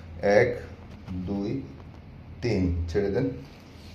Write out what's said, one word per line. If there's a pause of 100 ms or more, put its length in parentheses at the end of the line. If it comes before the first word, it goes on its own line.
(220)
এক, (600)
দুই, (800)
তিন,
ছেড়ে
দেন। (640)